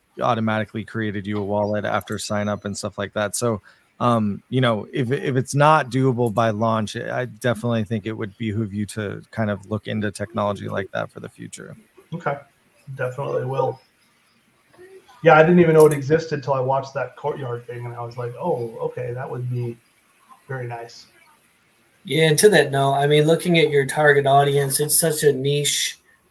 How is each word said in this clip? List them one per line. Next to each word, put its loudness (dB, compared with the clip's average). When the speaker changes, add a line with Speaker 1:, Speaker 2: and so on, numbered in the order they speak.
Speaker 1:
automatically -2
created -6
you -4
a -2
wallet 0
after -4
sign -4
up -4
and -8
stuff -8
like -6
that. -4
So, -2
um, 0
you 0
know, 0
if, -2
if -2
it's -2
not 4
doable 0
by 2
launch, -2
I -6
definitely -2
think -6
it -4
would -10
behoove -4
you -4
to -8
kind -2
of -6
look -4
into -4
technology -4
like -6
that -6
for -20
the -14
future. -16
Speaker 2:
Okay. -6
Definitely -6
will. -4
Yeah, 6
I 8
didn't 6
even 6
know 10
it 6
existed -2
till -2
I 0
watched -2
that -8
Courtyard -8
thing, -12
and -12
I -12
was -12
like, -8
"Oh, -4
okay, -6
that -10
would -8
be -6
very -8
nice." -14
Speaker 3:
Yeah, 2
and 4
to 8
that 6
note, 2
I 2
mean, 6
looking 4
at 4
your 4
target 4
audience, 4
it's 2
such 0
a 6
niche -2